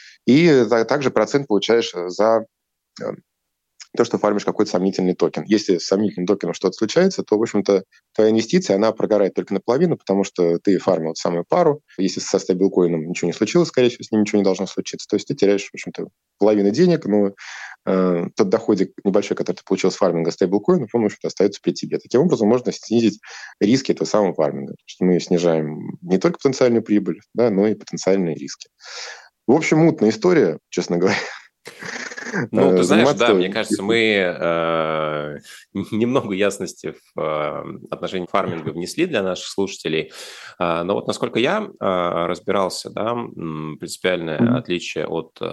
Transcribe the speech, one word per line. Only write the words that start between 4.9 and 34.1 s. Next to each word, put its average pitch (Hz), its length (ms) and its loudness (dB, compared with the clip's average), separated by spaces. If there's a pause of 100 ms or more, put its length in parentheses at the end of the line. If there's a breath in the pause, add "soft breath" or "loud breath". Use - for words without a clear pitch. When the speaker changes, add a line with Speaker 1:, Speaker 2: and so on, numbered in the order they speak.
Speaker 1:
токен. 80 320 -2
Если 101 320 2
с - 80 -8
сомнительным 98 400 0
токеном 90 260 0
что-то 92 220 -2
случается, 160 480 0
то, 104 160 0
в 110 40 -2
общем-то, 101 420 0 (300 soft breath)
твоя 110 160 4
инвестиция, 113 460 2
она 107 160 2
прогорает 101 420 0
только 98 200 -4
наполовину, 127 420 0
потому 98 260 0
что 85 360 0
ты 92 200 2
фармил 80 360 0
самую 85 340 -4
пару. 160 320 2 (180)
Если 92 220 -2
со - 180 0
стейблкоином 87 680 2
ничего 87 200 -4
не 82 40 0
случилось, 156 360 0
скорее 123 200 2
всего, - 160 -4
с - 80 -8
ним 107 100 4
ничего 104 160 2
не 98 60 4
должно 95 220 0
случиться. - 420 -10
То 104 80 0
есть - 120 -6
ты - 60 -6
теряешь, 101 360 2
в - 40 -18
общем-то, - 340 -12 (300)
половину 101 340 4
денег, 170 340 2
но, 101 260 2 (540 loud breath)
э, 90 400 0 (100)
тот 104 140 2
доходик 107 420 0 (120)
небольшой, 101 320 0
который - 200 -4
ты - 100 -20
получил 95 240 0
с - 60 -4
фарминга 85 340 0
стейблкоинов, 104 640 0
он, 117 80 0
в 104 40 2
общем-то, - 220 -6
остаётся 101 340 0
при 90 100 0
тебе. - 260 -6
Таким - 240 0
образом, 120 260 2
можно 117 240 2
снизить 110 480 0 (400 loud breath)
риски 113 320 2
этого - 140 -4
самого 98 280 2
фарминга. 69 400 -2
То - 140 -20
есть - 120 -20
мы 90 200 4
снижаем 82 800 0
не 92 160 0
только 175 200 0
потенциальную 123 440 2
прибыль, 101 380 0 (140)
да, 117 160 2
но 98 160 2
и 107 80 0
потенциальные 92 600 -2
риски. - 320 -14 (800 loud breath)
В 113 60 4
общем, 156 260 2
мутная 156 320 4
история, 117 480 2 (120)
честно 87 280 -2
говоря. 95 180 2 (1300 loud breath)
Speaker 2:
Ну, 104 220 4
ты 90 100 4
Speaker 1:
Э, - 20 2
Speaker 2:
знаешь, - 240 4
Speaker 1:
заниматься 143 100 2
Speaker 2:
да, 117 160 4
мне 90 140 2
Speaker 1:
тоже 98 40 -6
Speaker 2:
кажется, 110 300 -4
мы, 107 140 0
э, 82 1400 0 (360 loud breath)